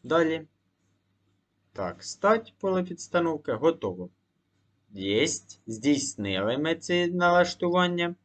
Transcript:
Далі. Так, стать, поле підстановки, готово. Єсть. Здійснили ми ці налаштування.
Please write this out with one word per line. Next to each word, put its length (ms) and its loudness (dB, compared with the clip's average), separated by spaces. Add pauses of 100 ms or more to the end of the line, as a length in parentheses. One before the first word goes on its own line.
Далі. 440 0 (1300)
Так, 320 -8
стать, 540 0
поле 240 0
підстановки, 720 -4
готово. 580 -2 (800)
Єсть. 760 -2
Здійснили 920 0
ми 180 -2
ці 300 0
налаштування. 1080 2 (100)